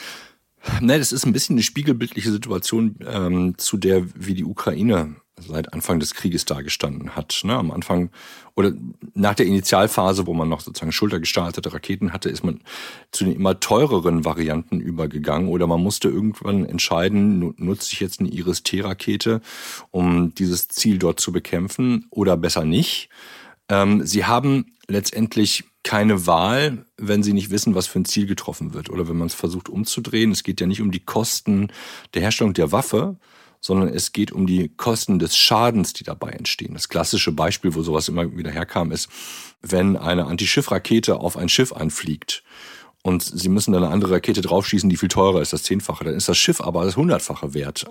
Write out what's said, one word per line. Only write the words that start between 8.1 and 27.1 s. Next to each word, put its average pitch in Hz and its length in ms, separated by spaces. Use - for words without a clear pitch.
oder 98 180
nach 101 180
der 98 140
Initialphase, 95 800
wo 90 60
man 82 160
noch 80 120
sozusagen - 300
schultergestartete 87 840
Raketen 95 400
hatte, 95 160
ist - 140
man 85 160
zu - 120
den 92 100
immer 95 260
teureren 95 640
Varianten 80 560
übergegangen 78 720
oder 87 160
man 85 160
musste 101 280
irgendwann 101 560
entscheiden, 98 720
nu-, 85 180
nutze 92 360
ich - 60
jetzt 92 200
eine 92 100
Iris-T-Rakete, 98 1120
um 87 460
dieses 90 320
Ziel 101 320
dort 85 200
zu - 120
bekämpfen 92 800
oder 95 260
besser 82 280
nicht. - 440
Ähm, 98 380
sie 90 200
haben 127 480
letztendlich 107 760
keine 104 440
Wahl, 113 580
wenn 104 260